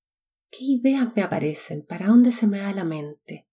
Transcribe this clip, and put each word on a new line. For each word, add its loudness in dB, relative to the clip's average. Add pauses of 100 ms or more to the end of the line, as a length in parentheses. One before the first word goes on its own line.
(500)
¿Qué -14
ideas 0
me 0
aparecen? -4
¿Para -6
dónde 6
se 2
me 0
da -6
la -6
mente? -10